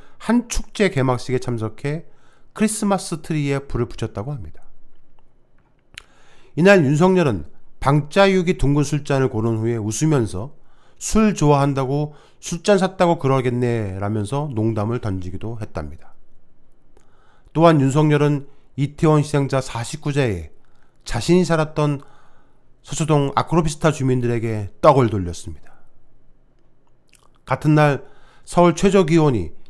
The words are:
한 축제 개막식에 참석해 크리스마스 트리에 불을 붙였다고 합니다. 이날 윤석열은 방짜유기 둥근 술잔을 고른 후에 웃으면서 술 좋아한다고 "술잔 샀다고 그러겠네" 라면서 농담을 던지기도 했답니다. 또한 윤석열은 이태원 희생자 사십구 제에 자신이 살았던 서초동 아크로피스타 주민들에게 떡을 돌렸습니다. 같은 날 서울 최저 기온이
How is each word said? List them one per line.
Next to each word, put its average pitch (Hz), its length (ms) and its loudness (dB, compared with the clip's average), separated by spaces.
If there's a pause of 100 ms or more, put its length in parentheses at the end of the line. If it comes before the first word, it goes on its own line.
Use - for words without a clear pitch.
(200)
한 233 280 0
축제 - 420 -2
개막식에 127 500 -2
참석해 123 640 -6 (480)
크리스마스 202 720 -2
트리에 143 360 -4
불을 117 280 -4
붙였다고 110 440 -8
합니다. 104 300 -12 (1900)
이날 180 300 6
윤석열은 151 600 2 (340)
방짜유기 180 800 2
둥근 143 240 2
술잔을 139 460 0
고른 110 280 -2
후에 117 200 -2
웃으면서 110 800 -2 (440)
술 214 360 2
좋아한다고 143 800 0 (240)
"술잔 190 380 2
샀다고 180 420 2
그러겠네" 120 800 0
라면서 107 540 -4
농담을 110 460 -2
던지기도 98 600 -6
했답니다. 80 540 -10 (1400)
또한 160 280 6
윤석열은 147 640 2 (280)
이태원 147 440 2
희생자 139 420 0
사십구 135 520 -6
제에 107 380 -2 (540)
자신이 170 400 2
살았던 151 560 0 (800)
서초동 147 520 0
아크로피스타 156 560 2
주민들에게 120 800 -2 (100)
떡을 135 280 6
돌렸습니다. 87 640 -8 (1700)
같은 151 300 2
날 147 300 4 (380)
서울 175 320 4
최저 196 280 4
기온이 147 480 2 (180)